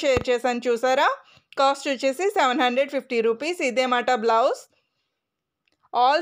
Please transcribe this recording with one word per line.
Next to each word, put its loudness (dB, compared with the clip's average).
షేర్ 0
చేశాను -2
చూసారా. 0
కాస్ట్ 2
వచ్చేసి -2
సెవెన్ 2
హండ్రెడ్ 0
ఫిఫ్టీ -2
రూపీస్, -4
ఇదే 0
మాట 0
బ్లౌజ్. 2
All 4